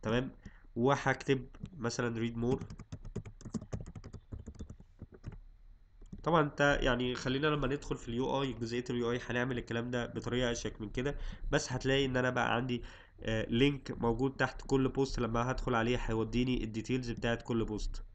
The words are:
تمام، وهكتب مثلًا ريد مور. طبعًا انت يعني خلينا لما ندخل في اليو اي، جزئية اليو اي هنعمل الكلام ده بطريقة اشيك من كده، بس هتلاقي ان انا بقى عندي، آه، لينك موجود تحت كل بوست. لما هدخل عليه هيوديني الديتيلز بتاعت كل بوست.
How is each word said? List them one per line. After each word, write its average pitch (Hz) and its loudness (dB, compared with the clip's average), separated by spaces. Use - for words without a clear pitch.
تمام، 120 0
وهكتب 131 2
مثلًا 117 -2
ريد 117 -2
مور. 120 0
طبعًا 160 6
انت 143 4
يعني 123 2
خلينا 135 0
لما 151 2
ندخل 143 -2
في - -10
اليو 131 0
اي، 135 -2
جزئية 117 -2
اليو 120 2
اي 123 0
هنعمل 123 0
الكلام 117 -4
ده 120 0
بطريقة 120 0
اشيك 110 -6
من 107 -6
كده، 135 -2
بس 139 2
هتلاقي 135 4
ان 127 0
انا 127 4
بقى 120 2
عندي، 123 0
آه، 110 0
لينك 135 4
موجود 120 2
تحت - 0
كل 135 4
بوست. 131 0
لما 120 2
هدخل 127 0
عليه 117 4
هيوديني 117 0
الديتيلز 117 -2
بتاعت 117 -2
كل 113 0
بوست. 104 -4